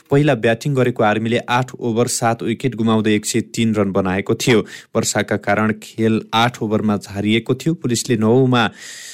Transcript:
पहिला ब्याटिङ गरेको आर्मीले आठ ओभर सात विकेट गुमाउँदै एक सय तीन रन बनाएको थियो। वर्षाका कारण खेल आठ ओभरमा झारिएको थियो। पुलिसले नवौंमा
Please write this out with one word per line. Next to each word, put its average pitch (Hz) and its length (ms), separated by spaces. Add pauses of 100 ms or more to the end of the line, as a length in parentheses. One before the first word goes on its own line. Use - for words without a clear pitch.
(100)
पहिला 143 240
ब्याटिङ 113 400
गरेको 123 280
आर्मीले 110 360 (100)
आठ 127 320
ओभर 120 320
सात 117 300
विकेट 113 320
गुमाउँदै 110 400
एक 107 120
सय 117 140 (160)
तीन 113 180
रन 101 180
बनाएको 95 420
थियो। 113 260 (320)
वर्षाका 110 440
कारण 104 360 (100)
खेल 110 380 (140)
आठ 120 280
ओभरमा 107 340
झारिएको 107 580
थियो। 160 200
पुलिसले 120 420
नवौंमा 120 520 (460)